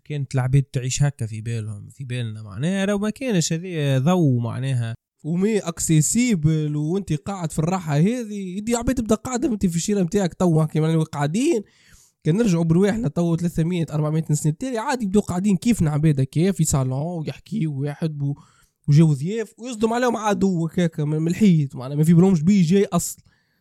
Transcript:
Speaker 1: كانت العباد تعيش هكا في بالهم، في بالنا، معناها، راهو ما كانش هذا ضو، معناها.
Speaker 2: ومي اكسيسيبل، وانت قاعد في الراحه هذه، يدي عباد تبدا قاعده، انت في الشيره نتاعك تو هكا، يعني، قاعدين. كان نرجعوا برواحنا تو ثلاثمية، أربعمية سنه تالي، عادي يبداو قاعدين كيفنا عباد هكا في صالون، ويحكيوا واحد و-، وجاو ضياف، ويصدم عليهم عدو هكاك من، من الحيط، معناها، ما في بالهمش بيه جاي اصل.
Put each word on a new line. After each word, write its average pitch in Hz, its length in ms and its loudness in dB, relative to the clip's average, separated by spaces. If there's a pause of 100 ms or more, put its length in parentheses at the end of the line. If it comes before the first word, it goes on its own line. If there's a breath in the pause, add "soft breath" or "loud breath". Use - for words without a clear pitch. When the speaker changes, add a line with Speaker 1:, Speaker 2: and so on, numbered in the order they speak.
Speaker 1:
كانت 143 300 -8
العباد 131 280 2
تعيش 127 400 -4
هكا 139 240 -2
في 110 140 -10
بالهم، 107 480 -8
في 139 160 -16
بالنا، 117 380 -8
معناها، 143 420 -4
راهو 202 140 0
ما 214 120 -2
كانش 208 420 -2
هذا 160 460 -2
ضو، 147 400 2
معناها. 120 560 -4 (300)
Speaker 2:
ومي 190 340 0
اكسيسيبل، 160 1160 2
وانت 165 360 -4
قاعد 175 400 -6
في - 60 -8
الراحه 160 380 -2
هذه، 202 600 -2
يدي 214 200 -4
عباد 247 180 -2
تبدا 220 200 0
قاعده، 262 380 -2
انت 208 140 0
في 170 100 0
الشيره 202 260 0
نتاعك 180 320 -2
تو 170 260 2
هكا، 156 180 0
يعني، 160 240 2
قاعدين. 190 600 -2 (640 soft breath)
كان 156 120 2
نرجعوا 180 280 2
برواحنا 190 440 2
تو 170 280 0
ثلاثمية، 170 540 -2
أربعمية 151 420 -2
سنه 147 200 0
تالي، 254 260 -6
عادي 254 260 -4
يبداو 202 180 2
قاعدين 190 340 0
كيفنا 180 340 2
عباد 151 300 2
هكا 160 320 0
في 165 120 0
صالون، 143 540 -2
ويحكيوا 151 640 -6
واحد 147 420 -6
و-، 143 120 -2 (540 soft breath)
وجاو 151 260 6
ضياف، 202 440 -6
ويصدم 226 340 -2
عليهم 240 240 0
عدو 196 500 0
هكاك 165 340 -2
من، 151 180 -2
من 160 100 -2
الحيط، 170 480 4
معناها، 135 200 -8
ما 156 80 4
في 175 100 6
بالهمش 175 280 6
بيه 185 240 4
جاي 196 180 4
اصل. - 380 -4 (380)